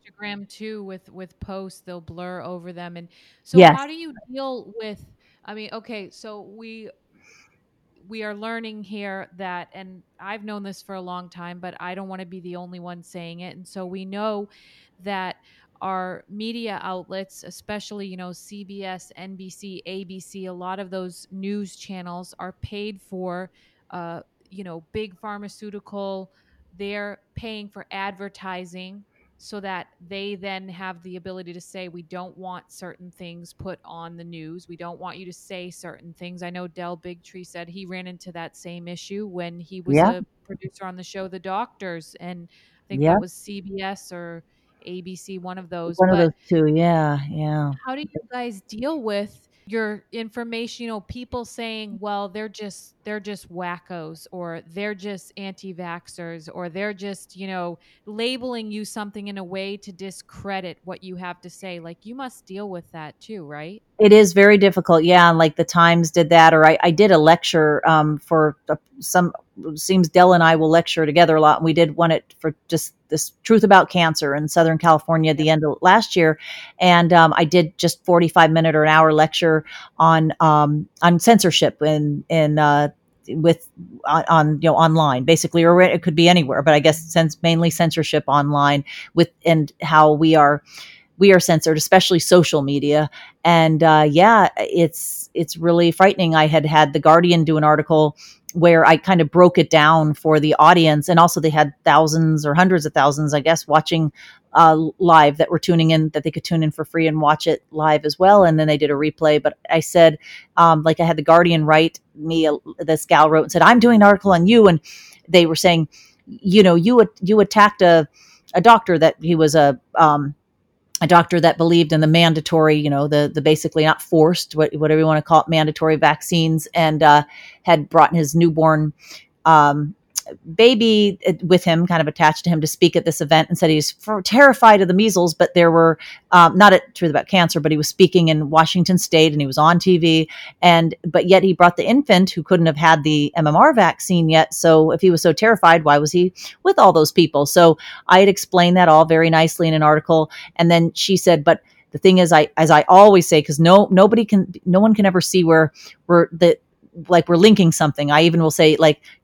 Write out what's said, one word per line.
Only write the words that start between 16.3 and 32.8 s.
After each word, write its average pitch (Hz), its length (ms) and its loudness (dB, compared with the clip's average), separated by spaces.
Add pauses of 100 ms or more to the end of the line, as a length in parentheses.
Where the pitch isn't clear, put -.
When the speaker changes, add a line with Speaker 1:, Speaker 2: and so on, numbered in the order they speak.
Speaker 1:
outlets, 190 600 -16
especially, 202 640 -18
you 185 80 -18
know, 180 160 -18
C 202 320 -20
B 196 220 -18
S, 185 320 -18
N 190 180 -20
B 185 140 -20
C, 190 360 -20
A 190 200 -16
B 185 160 -20
C, 190 240 -20
a 185 80 -16
lot 180 260 -16
of 190 100 -18
those 185 420 -16
news 196 440 -14
channels 180 640 -20
are 185 140 -18
paid 208 480 -18
for, 185 500 -16 (400)
uh, 170 300 -18 (280)
you 190 140 -20
know, 165 200 -20 (100)
big 214 240 -14
pharmaceutical, 202 1120 -18 (460)
they're 202 420 -16 (160)
paying 214 320 -18
for 202 240 -20
advertising 190 1120 -16 (340)
so - 220 -20
that 190 280 -14 (200)
they 196 280 -14
then 190 340 -16
have 180 340 -20
the 180 140 -20
ability 185 340 -18
to 175 80 -20
say, 185 300 -20
"We 175 140 -20
don't 180 340 -20
want 185 340 -20
certain 180 400 -20